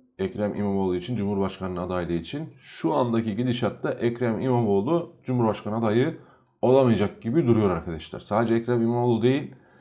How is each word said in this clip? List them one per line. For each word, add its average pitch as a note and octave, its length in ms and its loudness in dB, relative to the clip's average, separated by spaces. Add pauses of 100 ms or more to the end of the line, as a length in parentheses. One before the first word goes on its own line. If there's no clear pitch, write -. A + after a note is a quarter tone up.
(180)
Ekrem G2 360 -4
İmamoğlu G2 420 0
için, A#2 200 -4
Cumhurbaşkanlığı G2 640 -2
adaylığı F2+ 320 -4
için. G#2 360 -6 (100)
Şu - 360 -6
andaki A#2 420 0
gidişatta B2 540 -2
Ekrem A#2 500 -2
İmamoğlu A#2+ 720 0 (120)
Cumhurbaşkanı A2 520 -2
adayı A#2 420 2 (440)
olamayacak A2+ 600 4
gibi C3 240 0
duruyor A2 240 4
arkadaşlar. E2 500 -6
Sadece A2 340 0
Ekrem A#2 280 0
İmamoğlu A#2 400 2
değil, C3 320 0 (260)